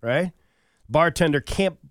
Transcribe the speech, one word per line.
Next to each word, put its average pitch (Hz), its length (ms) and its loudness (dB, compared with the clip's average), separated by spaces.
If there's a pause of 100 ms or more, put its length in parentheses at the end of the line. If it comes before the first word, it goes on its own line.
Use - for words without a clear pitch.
right? 151 320 -2 (560)
Bartender 156 500 2
can't 190 380 -4 (140)